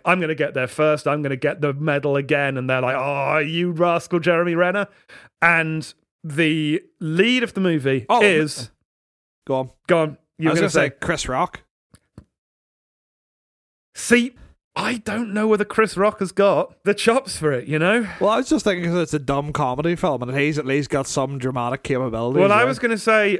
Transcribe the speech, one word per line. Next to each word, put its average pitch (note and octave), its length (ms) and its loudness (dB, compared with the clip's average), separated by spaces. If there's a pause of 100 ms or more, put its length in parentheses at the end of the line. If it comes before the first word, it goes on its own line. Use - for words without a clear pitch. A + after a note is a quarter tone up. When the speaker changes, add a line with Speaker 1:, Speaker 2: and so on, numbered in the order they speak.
Speaker 1:
"I'm F3+ 160 2
gonna D#3 160 -2
get D3 180 -4
there B2+ 140 -2
first. D3+ 400 0
I'm D3 140 0
gonna C#3 120 -2
get D3 260 -2
the D3 140 0
medal C#3+ 400 -2
again." C#3 420 0
And B2+ 140 -4
they're C3 100 2
like, B2+ 160 0
"Oh, C#3 420 -2
you E3 340 -2
rascal, E3+ 480 0
Jeremy E3+ 340 2
Renner." F#3 320 0 (560)
And D#3+ 500 2 (320)
the D#3 560 0 (200)
lead G#3 420 2
of A3+ 120 -4
the G3 60 -2
movie C3+ 480 0
Speaker 2:
Oh, F#3 140 4
Speaker 1:
is D#3 480 0 (720)
Speaker 2:
go C3+ 120 -2
on. C3 140 -4 (180)
Speaker 1:
Go F3 100 4
on. D#3 200 -2 (200)
You D#3+ 120 0
Speaker 2:
I - 0 -
Speaker 1:
were - 20 2
Speaker 2:
was E3 80 2
Speaker 1:
gonna - 0 -
Speaker 2:
gonna - 100 2
say C#3+ 200 2
Speaker 1:
say - 100 -20
Speaker 2:
Chris - 280 -4
Rock. C3+ 340 -4 (2250)
Speaker 1:
See, A#3+ 400 0 (400)
I A3 240 -4
don't G#3+ 360 -6
know G#3+ 120 2
whether G#3+ 180 4
Chris G#3 320 0
Rock G#3 240 0
has F#3+ 120 -4
got F#3+ 520 2
the G#3 100 2
chops A3+ 420 0
for D3+ 160 -2
it, B2 160 -4
you D3+ 100 0
know? G#3 280 2 (140)
Speaker 2:
Well, F#3+ 100 2
I A3 80 2
was C4 100 -4
just D4+ 160 2
thinking F3+ 260 0
'cause F3 100 0
it's D#3 140 -2
a D3+ 40 2
dumb C#3+ 340 -2
comedy D3+ 440 -2
film, C#3+ 260 -2
and B2 140 -4
he's C#3+ 220 0
at D3 80 -4
least C3+ 240 0
got C3+ 160 -2
some C#3 320 -4
dramatic B2+ 440 -4
capability B2 580 -2
Speaker 1:
Well, G3 120 6
Speaker 2:
as G#3 40 4
Speaker 1:
I - 20 6
Speaker 2:
well. A#3+ 100 4
Speaker 1:
was C4 100 -4
gonna A#3 200 -2
say, G#3 420 2